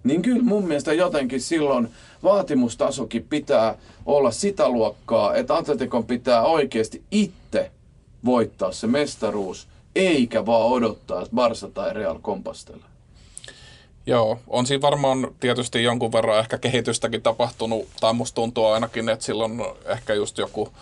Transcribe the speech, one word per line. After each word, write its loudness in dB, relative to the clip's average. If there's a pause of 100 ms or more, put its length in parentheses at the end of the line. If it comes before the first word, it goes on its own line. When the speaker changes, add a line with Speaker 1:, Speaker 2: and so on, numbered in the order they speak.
Speaker 1:
niin 0
kyllä 2
mun 2
mielestä -2
jotenkin 0
silloin 0 (340)
vaatimustasokin 0
pitää 2 (320)
olla 4
sitä 0
luokkaa, 0
että 0
Atleticon -2
pitää 2
oikeasti 0
itse -2 (540)
voittaa 0
se -8
mestaruus, -2 (280)
eikä 2
vaan 4
odottaa, -2
että -10
Barsa 0
tai -6
Real -6
kompastelee. -10 (1300)
Speaker 2:
Joo, 2
on 0
siinä 0
varmaan 2 (120)
tietysti 0
jonkun 0
verran 4
ehkä -2
kehitystäkin -2
tapahtunut, -2 (120)
tai 4
musta -4
tuntuu 0
ainakin, 0
että -2
silloin -4 (240)
ehkä -2
just -2
joku -4 (140)